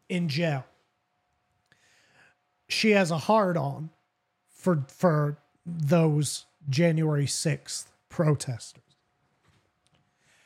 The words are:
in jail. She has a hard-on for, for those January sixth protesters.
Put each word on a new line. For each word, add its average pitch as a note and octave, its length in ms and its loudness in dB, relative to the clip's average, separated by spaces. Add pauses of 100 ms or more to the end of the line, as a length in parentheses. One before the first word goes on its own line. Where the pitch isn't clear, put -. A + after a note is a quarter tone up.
in F3 200 -2
jail. C#3+ 360 -2 (2000)
She - 220 2
has G3 180 4
a E3 80 -2
hard-on E3 720 0 (580)
for, D#3+ 420 0
for D3+ 480 0 (280)
those D#3+ 800 0 (240)
January D#3 580 0
sixth - 640 -6 (180)
protesters. - 760 -4 (1600)